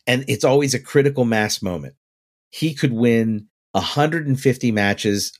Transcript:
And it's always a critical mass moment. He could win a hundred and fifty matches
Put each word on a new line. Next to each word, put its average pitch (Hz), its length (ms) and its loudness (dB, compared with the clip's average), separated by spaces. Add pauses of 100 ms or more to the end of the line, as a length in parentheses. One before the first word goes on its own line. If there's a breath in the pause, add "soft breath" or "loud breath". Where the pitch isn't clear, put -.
And 127 200 0
it's - 160 -4
always 139 300 4
a 120 60 -2
critical 139 460 2
mass 107 360 0
moment. 82 340 -6 (540)
He 156 240 -4
could 135 200 -2
win 113 540 0 (260)
a 98 80 0
hundred 151 460 -2
and 135 120 0
fifty 123 320 0
matches 101 680 0